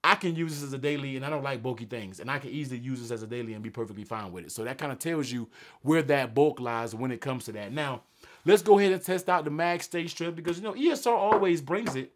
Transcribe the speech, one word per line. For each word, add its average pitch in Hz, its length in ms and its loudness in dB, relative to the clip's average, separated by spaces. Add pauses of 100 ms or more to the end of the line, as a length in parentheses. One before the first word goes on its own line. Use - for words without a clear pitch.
I 180 100 8
can 180 220 0
use 160 180 -2
this 147 80 -8
as 135 100 -6
a 135 60 -6
daily, 139 380 -2
and 135 100 -6
I - 20 -4
don't 151 140 -4
like 135 180 -4
bulky 120 240 -4
things, 104 360 -10
and 120 100 -8
I 143 80 -2
can 135 120 -10
easily 131 280 -6
use 127 220 -6
this 117 100 -10
as 110 140 -6
a - 20 -12
daily 113 280 -6
and 107 100 -10
be 113 40 -8
perfectly 104 360 -8
fine 101 260 -8
with 87 140 -10
it. 82 80 -14
So 110 100 -8
that 127 160 -6
kinda 139 160 -6
tells 156 340 -2
you 120 200 -4 (340)
where 156 200 4
that 135 340 2
bulk 143 240 4
lies 117 340 -4
when 127 160 -2
it 117 100 -6
comes 131 260 -4
to 110 60 -10
that. 104 200 -8
Now, 139 300 -4 (420)
let's 180 180 8
go 202 160 10
ahead 196 140 4
and 185 100 0
test 180 260 0
out 175 160 4
the 147 60 -2
MagSafe 170 580 -2
strength 170 280 -6
because, 165 200 -4
you 185 60 -10
know, 208 140 -6
E 294 120 4
S 294 160 0
R 233 120 4
always 196 440 4
brings 165 360 -2
it 131 200 -6